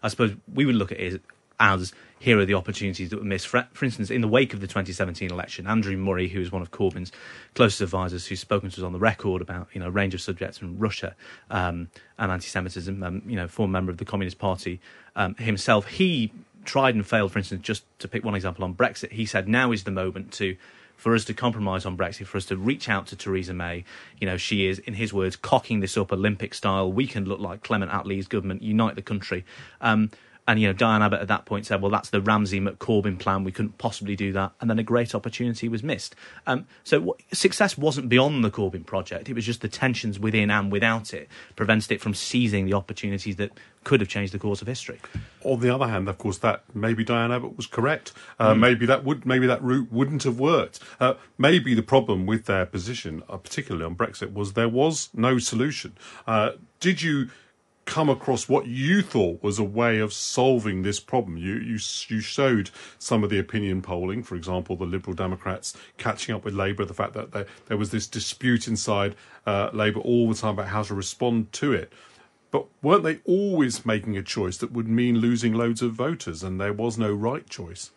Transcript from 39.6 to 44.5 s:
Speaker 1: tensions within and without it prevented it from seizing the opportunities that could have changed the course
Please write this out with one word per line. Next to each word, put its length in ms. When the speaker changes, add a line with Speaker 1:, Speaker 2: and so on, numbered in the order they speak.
Speaker 1:
tensions 520
within 300
and 220
without 420
it 140
prevented 340
it 80
from 140
seizing 520
the 100
opportunities 600
that 240
could 160
have 80
changed 260
the 60
course 220